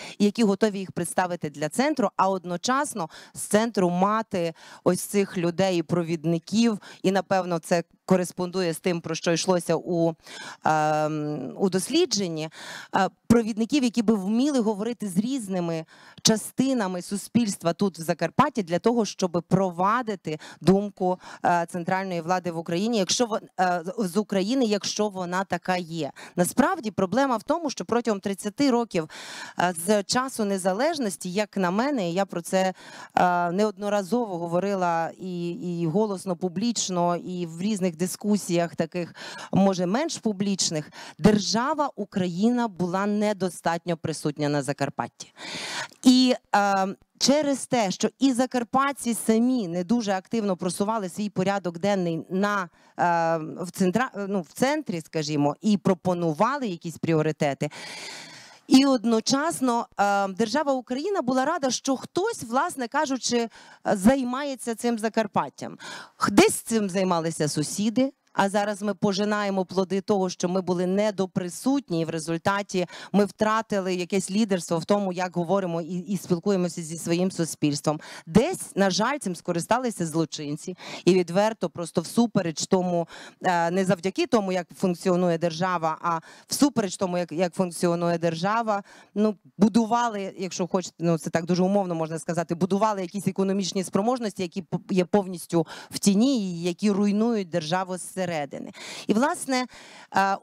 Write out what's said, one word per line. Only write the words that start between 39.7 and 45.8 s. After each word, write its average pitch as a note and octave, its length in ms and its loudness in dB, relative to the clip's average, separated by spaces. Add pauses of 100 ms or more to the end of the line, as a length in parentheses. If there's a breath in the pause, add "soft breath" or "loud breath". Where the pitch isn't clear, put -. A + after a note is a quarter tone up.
менш B3+ 320 -2
публічних, F#3+ 760 -2 (280 loud breath)
держава A3 760 2
Україна G#3 720 0
була F3+ 380 -2
недостатньо F#3 920 -2
присутня D3+ 520 -2
на D3 140 0
Закарпатті. - 680 -6 (720 loud breath)